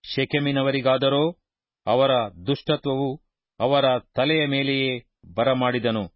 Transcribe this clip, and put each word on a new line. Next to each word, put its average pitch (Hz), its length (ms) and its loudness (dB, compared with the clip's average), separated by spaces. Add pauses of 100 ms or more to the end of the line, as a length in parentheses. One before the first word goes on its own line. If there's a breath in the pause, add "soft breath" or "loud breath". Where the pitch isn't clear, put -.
(160)
ಶೆಕೆಮಿನವರಿಗಾದರೋ 135 1160 0 (540)
ಅವರ 131 260 2 (360)
ದುಷ್ಟತ್ವವು 139 720 -4 (380)
ಅವರ 131 400 2
ತಲೆಯ 147 460 0
ಮೇಲೆಯೇ 135 580 -2 (300)
ಬರಮಾಡಿದನು. 120 720 0 (100)